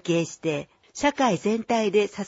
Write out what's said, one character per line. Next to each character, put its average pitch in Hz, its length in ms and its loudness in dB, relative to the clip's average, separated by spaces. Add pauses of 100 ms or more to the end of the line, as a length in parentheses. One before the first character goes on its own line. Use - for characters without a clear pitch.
携 170 200 2
し - 140 -14
て、 147 300 -4 (240)
社 285 200 0
会 240 240 2
全 220 260 -2
体 220 280 0
で 208 160 4
支 - 200 -8